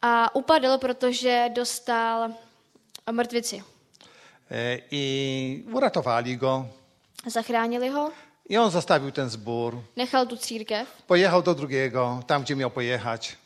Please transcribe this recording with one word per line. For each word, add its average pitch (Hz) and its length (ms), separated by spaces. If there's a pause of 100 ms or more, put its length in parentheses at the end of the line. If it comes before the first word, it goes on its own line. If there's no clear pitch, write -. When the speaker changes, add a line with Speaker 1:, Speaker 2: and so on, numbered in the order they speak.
Speaker 1:
A 233 340
upadl, 269 420
protože 247 760
dostal 226 800 (800)
mrtvici. 233 520 (880)
Speaker 2:
E, 120 280 (120)
i 135 720 (100)
uratowali 127 640
go. 131 280 (600)
Speaker 1:
Zachránili 233 640
ho. 294 220 (380)
Speaker 2:
I 202 80
on 226 140
zostawił 151 400
ten 131 180
zbór. 117 480 (180)
Speaker 1:
Nechal 254 320
tu 233 100
církev. 220 480 (220)
Speaker 2:
Pojechał 180 340
do 170 140
drugiego, 127 720
tam, 143 160
gdzie 143 120
miał 131 160
pojechać. 120 640 (100)